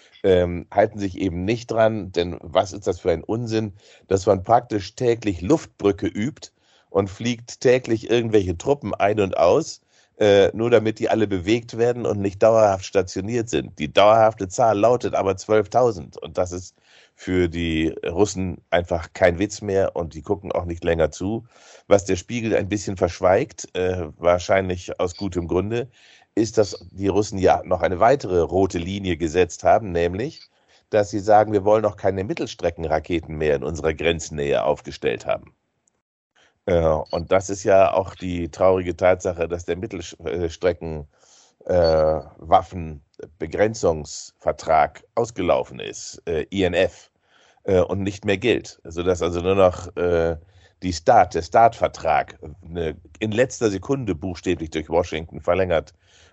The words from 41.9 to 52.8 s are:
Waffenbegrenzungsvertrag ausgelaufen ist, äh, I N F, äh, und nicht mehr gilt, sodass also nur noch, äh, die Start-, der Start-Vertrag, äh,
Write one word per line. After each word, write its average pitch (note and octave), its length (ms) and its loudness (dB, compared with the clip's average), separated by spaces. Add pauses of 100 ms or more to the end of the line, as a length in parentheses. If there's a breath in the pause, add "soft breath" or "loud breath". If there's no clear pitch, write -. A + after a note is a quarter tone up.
Waffenbegrenzungsvertrag D#2+ 2750 -2 (120)
ausgelaufen E2+ 640 -2
ist, - 480 -14
äh, D#2+ 260 -4
I G2 100 0
N F2 120 0
F, - 340 0 (540 soft breath)
äh, F#2 160 2
und F#2+ 240 0
nicht G2 220 -6
mehr G2 120 2
gilt, G#2 460 -2
sodass E2+ 400 -2
also F2 180 -2
nur F#2 140 0
noch, F#2 420 2
äh, E2+ 400 0 (460 soft breath)
die F2+ 100 -2
Start-, G#2 400 4
der E2 80 -2
Start-Vertrag, D#2+ 960 0 (380)
äh, D#2+ 180 -4 (260)